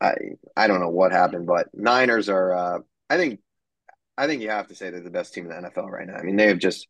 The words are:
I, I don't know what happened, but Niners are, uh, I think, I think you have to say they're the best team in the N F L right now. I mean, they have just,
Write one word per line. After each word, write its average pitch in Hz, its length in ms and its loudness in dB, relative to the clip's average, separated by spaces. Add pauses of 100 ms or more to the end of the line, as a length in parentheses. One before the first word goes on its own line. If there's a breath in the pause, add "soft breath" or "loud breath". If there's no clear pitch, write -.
I, - 140 0 (420)
I 110 100 4
don't 95 140 4
know 85 100 -2
what 90 220 4
happened, 87 340 2
but 87 260 0
Niners 117 560 2
are, 92 240 2
uh, 90 260 -2 (320)
I 147 60 2
think, 151 240 -2 (800)
I 139 80 0
think 147 160 -2
you 107 80 -6
have 104 160 -4
to 95 80 -20
say 95 160 -12
they're 87 100 -12
the 87 80 -14
best 87 240 -6
team 90 120 -10
in 85 60 -12
the 82 60 -12
N 87 80 -14
F - 140 -12
L 98 100 -6
right 92 180 -10
now. 92 100 -14
I 85 60 -12
mean, 95 140 -2
they 107 120 6
have 92 100 4
just, 92 300 -2